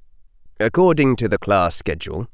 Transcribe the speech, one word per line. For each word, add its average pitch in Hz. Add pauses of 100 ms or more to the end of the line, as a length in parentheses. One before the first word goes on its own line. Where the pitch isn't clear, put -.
(600)
According 143
to 117
the -
class 92
schedule 76